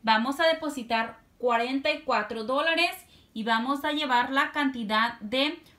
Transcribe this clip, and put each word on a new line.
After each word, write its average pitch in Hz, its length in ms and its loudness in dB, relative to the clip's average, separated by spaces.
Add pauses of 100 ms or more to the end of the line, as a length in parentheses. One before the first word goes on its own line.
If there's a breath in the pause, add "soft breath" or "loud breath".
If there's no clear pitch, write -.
Vamos 226 380 2
a 330 80 6
depositar 262 720 -2 (180)
cuarenta 254 540 0
y 302 80 -4
cuatro 220 420 -2
dólares 330 480 0 (420 soft breath)
y 220 120 -6
vamos 247 400 0
a 302 80 0
llevar 254 400 0
la 294 180 2
cantidad 233 720 -2
de 269 420 -2 (160 loud breath)